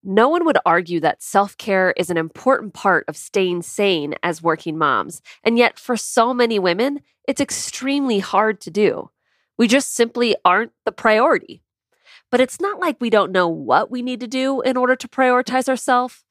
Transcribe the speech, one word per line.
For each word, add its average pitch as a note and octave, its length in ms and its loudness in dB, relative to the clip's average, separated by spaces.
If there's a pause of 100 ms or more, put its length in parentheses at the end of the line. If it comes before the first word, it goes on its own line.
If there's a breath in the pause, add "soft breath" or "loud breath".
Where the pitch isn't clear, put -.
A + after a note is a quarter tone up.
No G#3+ 280 2
one E4+ 160 0
would D4 180 2
argue E3+ 360 0
that - 220 -2
self-care G3 720 0
is F3 140 -4
an F3 80 -2
important G3 560 -2
part F3+ 340 0
of D#3 120 -10
staying F3+ 440 -2
sane E3+ 600 -2
as E3 200 -4
working D#3+ 360 -2
moms. C3 420 0 (240 loud breath)
And A#3 140 2
yet, A#3+ 200 2
for - 160 -6
so A#3 380 0
many A#3 260 0
women, G#3 440 0 (260)
it's C4+ 120 -4
extremely C4+ 760 -2
hard G#3 440 0
to F3 80 -14
do. F#3+ 400 0 (480)
We A#3 100 4
just C4+ 260 2
simply A#3 480 0
aren't G3 300 2 (140)
the - 60 -2
priority. A3+ 720 2 (680 soft breath)
But B3 100 2
it's B3+ 200 0
not F4+ 200 -4
like D#4+ 180 -2
we A#3 120 -4
don't G3 220 2
know F#3 160 2
what D3 420 0
we B3 100 -6
need B3 200 -6
to B3 60 -10
do C4 360 -2
in B3+ 160 -2
order B3 180 2
to B3 120 -14
prioritize B3+ 600 0
ourselves. B3+ 640 -2